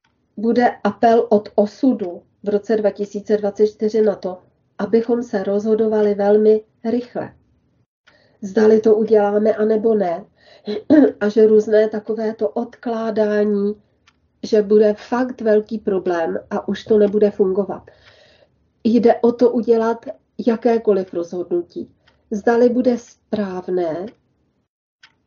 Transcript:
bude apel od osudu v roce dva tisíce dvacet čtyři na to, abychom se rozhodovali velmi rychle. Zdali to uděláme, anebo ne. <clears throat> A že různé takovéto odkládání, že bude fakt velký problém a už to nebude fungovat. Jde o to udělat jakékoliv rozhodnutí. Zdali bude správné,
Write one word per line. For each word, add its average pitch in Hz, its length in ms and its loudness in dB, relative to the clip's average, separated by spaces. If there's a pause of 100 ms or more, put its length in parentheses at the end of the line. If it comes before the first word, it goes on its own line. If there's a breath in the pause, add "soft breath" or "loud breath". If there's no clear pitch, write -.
(360)
bude 233 340 0 (140)
apel 226 460 2
od 208 240 0
osudu 202 680 -2 (200)
v 196 60 -8
roce 208 280 -2
dva 202 140 -2
tisíce 208 460 -4
dvacet 202 300 0
čtyři 214 360 -2
na 208 120 0
to, 180 240 -10 (400)
abychom 226 440 0
se 190 220 -6
rozhodovali 214 680 0
velmi 214 500 2 (200)
rychle. 233 500 -6 (1080 soft breath)
Zdali 214 380 2
to 220 140 4
uděláme, 208 600 2
anebo 214 400 0
ne. 185 300 -4 (480 soft breath)
<clears throat> - 480 2
A 208 80 -2
že 220 180 4
různé 214 420 2
takovéto 214 600 -6
odkládání, 208 1300 -4 (680)
že 214 200 0
bude 208 320 4
fakt 247 460 -6
velký 214 380 0
problém 180 600 -4 (120)
a - 180 -6
už 196 160 -6
to 214 140 2
nebude 208 320 2
fungovat. 190 520 -2 (1080 soft breath)
Jde 226 320 4
o 240 120 2
to 240 180 2
udělat 226 560 0 (400)
jakékoliv 220 680 0
rozhodnutí. 175 760 -8 (400)
Zdali 233 380 2
bude 240 300 0
správné, 180 1080 -6 (1200)